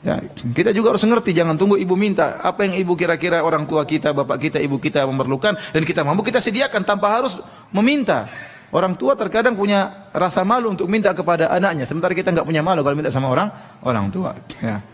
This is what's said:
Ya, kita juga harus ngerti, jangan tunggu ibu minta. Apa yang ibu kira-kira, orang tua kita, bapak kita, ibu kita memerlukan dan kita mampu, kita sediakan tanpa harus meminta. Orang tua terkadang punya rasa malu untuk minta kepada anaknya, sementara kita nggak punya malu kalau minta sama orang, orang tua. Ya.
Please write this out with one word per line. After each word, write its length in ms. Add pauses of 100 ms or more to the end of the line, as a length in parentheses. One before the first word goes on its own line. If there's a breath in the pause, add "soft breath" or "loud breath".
Ya, 160 (320)
kita 240
juga 160
harus 80
ngerti, 320
jangan 240
tunggu 160
ibu 240
minta. 480
Apa 240
yang 80
ibu 160
kira-kira, 480
orang 240
tua 160
kita, 320
bapak 240
kita, 240
ibu 160
kita 320
memerlukan 480
dan 240
kita 240
mampu, 160
kita 160
sediakan 480
tanpa 320
harus 240 (320 loud breath)
meminta. 560 (400 loud breath)
Orang 240
tua 240
terkadang 400
punya 560
rasa 320
malu 240
untuk 160
minta 320
kepada 320
anaknya, 400
sementara 240
kita 160
nggak 160
punya 160
malu 240
kalau 80
minta 160
sama 180
orang, 220 (320 loud breath)
orang 320
tua. 240 (240)
Ya. 320